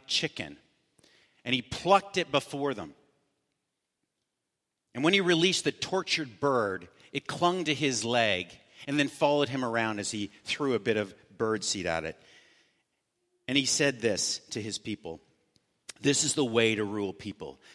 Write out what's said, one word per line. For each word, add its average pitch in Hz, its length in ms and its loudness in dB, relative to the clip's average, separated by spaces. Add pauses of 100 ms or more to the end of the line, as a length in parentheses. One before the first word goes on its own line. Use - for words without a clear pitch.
chicken 78 500 -4 (880)
and 123 100 -2
he 123 80 -2
plucked 196 560 2
it 165 120 -4
before 139 440 -2
them. 82 180 -12 (2000)
And 131 100 -4
when 180 100 6
he 196 60 6
released 175 440 2
the 143 80 0
tortured 156 680 -4
bird, 104 480 0 (240)
it 139 140 -8
clung 175 380 0
to 151 100 0
his 127 300 -2
leg 107 440 2 (380)
and 143 120 -2
then 139 100 2
followed 147 400 2
him 131 160 -2
around 113 360 0
as 98 100 -6
he 104 200 -6 (140)
threw 139 300 -2
a 107 40 2
bit 107 200 0
of 101 160 -4 (240)
birdseed 107 480 -2
at 82 180 -2
it. 80 120 -8 (1300)
And 131 80 2
he 135 80 4
said 135 360 0
this 107 400 0 (100)
to 107 120 -6
his 104 160 -8
people, 85 420 -10 (800)
"This 139 220 2
is - 120 0
the 147 100 2
way 113 320 4
to 107 80 0
rule 101 280 -4
people. 80 480 -12 (140)